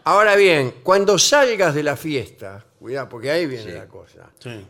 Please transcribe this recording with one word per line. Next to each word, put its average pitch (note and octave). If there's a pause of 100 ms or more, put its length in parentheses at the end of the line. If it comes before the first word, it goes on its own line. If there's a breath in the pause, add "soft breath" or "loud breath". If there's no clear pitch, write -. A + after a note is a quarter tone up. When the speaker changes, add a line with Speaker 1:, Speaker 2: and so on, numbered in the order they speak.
Speaker 1:
Ahora G3+
bien, D#3+
cuando G3
salgas A3
de D3+
la C#3+
fiesta, G#2 (140)
cuidado, B2
porque A#2+
ahí E3+
viene A#2
Speaker 2:
Sí. E2
Speaker 1:
la -
cosa, -
Speaker 3:
Sí. A2